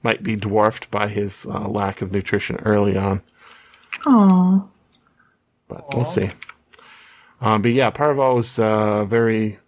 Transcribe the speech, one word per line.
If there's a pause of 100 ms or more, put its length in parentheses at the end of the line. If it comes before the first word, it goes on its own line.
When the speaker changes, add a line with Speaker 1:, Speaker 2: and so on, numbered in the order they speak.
Speaker 1:
might
be
dwarfed
by
his,
uh,
lack
of
nutrition
early
on. (840)
Speaker 2:
Aw. (1040)
Speaker 1:
But
we'll
Speaker 3:
Aw.
Speaker 1:
see. (1120)
Uh,
but
yeah,
parvo
is
a
very